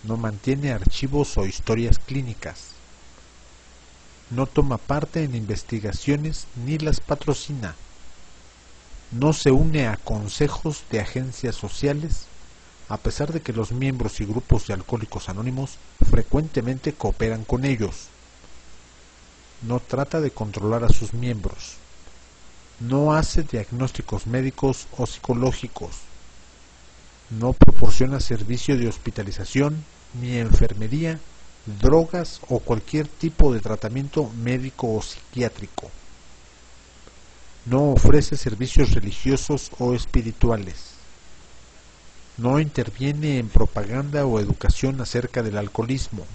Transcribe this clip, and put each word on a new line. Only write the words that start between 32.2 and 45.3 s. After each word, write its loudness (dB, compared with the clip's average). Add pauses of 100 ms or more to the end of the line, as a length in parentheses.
o -4
cualquier -6
tipo 4
de -2
tratamiento -6 (140)
médico -6
o -4
psiquiátrico. -10 (1800)
No 2
ofrece 8
servicios 4
religiosos 0
o 0
espirituales. -2 (1500)
No 0
interviene -4
en -6
propaganda 2
o 0
educación 0
acerca -6